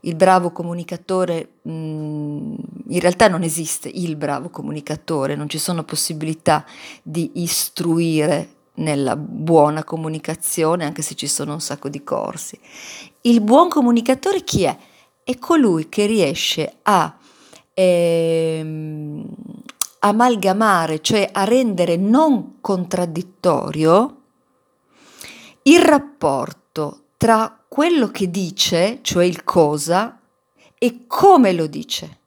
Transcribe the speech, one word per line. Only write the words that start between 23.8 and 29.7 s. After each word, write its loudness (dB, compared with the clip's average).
il 8
rapporto -2
tra 2
quello 2
che -4
dice, -2
cioè 2
il -4
cosa, 2